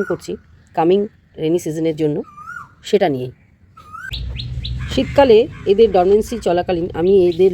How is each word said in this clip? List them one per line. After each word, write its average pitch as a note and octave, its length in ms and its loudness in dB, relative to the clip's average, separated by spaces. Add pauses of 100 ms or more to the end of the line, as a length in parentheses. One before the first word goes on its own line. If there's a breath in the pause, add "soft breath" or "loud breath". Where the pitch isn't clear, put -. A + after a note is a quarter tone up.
করছি F3 220 -6 (440)
কামিং F3 240 2 (420)
রেনি D#3+ 180 0
সিজনের D#3+ 420 -4
জন্য, D3+ 160 0 (720)
সেটা G3 240 2
নিয়েই। B2+ 180 -6 (1600)
শীতকালে C4 440 4 (340)
এদের G#3+ 240 6
ডরমেন্সি G3+ 400 2 (100)
চলাকালীন F3 420 -2 (120)
আমি F#3 120 2 (180)
এদের F3+ 240 2